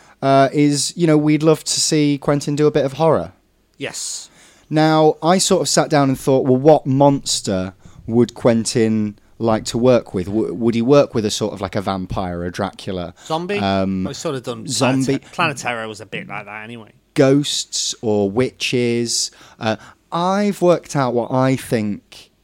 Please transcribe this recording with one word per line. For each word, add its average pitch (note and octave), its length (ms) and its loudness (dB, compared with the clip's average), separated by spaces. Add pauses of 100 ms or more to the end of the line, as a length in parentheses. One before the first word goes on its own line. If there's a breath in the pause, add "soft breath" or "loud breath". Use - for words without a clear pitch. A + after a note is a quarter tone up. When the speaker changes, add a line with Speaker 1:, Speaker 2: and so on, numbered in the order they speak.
(220 soft breath)
Speaker 1:
uh, C#3 300 4
is, D3 440 0
you E3+ 100 0
know, D3+ 120 6
we'd D3+ 240 2
love D#3 220 4
to - 160 -4
see D3 380 0
Quentin D3 380 -2
do D3+ 100 4
a D3 40 4
bit D3 140 0
of C3+ 100 -4
horror. B2 380 0 (440)
Speaker 2:
Yes. - 520 -12 (420 soft breath)
Speaker 1:
Now, D#3 520 4
I E3+ 160 4
sort F#3 220 2
of C#3+ 80 -4
sat D3+ 220 0
down C#3+ 180 4
and C3 100 0
thought, C3 280 2
well, B2+ 100 4
what C#3+ 300 6
monster C3 880 0 (320 soft breath)
would A2+ 260 2
Quentin A2 880 0 (200)
like A2+ 280 0
to - 100 -6
work A#2+ 380 2
with? F#2 120 -4
W-, G2 280 -2
would A2+ 200 0
he A#2 60 0
work C3+ 340 4
with G#2+ 120 0
a G#2 40 0
sort G#2+ 220 -4
of, F#2+ 80 -10
like, G2 160 -6
a G#2 60 -4
vampire, F#2 640 -6
a F2+ 60 -6
Dracula? F2+ 640 -8 (140)
Speaker 2:
Zombie? F3 320 -4
Speaker 1:
Um, F#2+ 460 0
Speaker 2:
Well, F#2 80 -4
he's - 60 -14
sort D#3+ 180 -6
of B2 80 -10
done A#2 220 -10
Speaker 1:
zombie. C3+ 520 0
Speaker 2:
Planet - 60 -18
Ter-, - 100 -20
Planet D#3+ 240 -4
Terror A#2 300 -8
was G#2 120 -14
a G#2+ 60 -18
bit G2+ 200 -12
like G2+ 200 -14
that G#2+ 180 -16
anyway. A2+ 280 -16 (200)
Speaker 1:
Ghosts - 880 0
or G#2 300 0
witches. A#2+ 1000 -2 (300 loud breath)
Uh, A2 160 -2 (340 loud breath)
I've F#3+ 520 -2
worked E3+ 340 0
out B2+ 160 0
what A#2 180 -2
I C3 260 2
think - 760 -6 (140)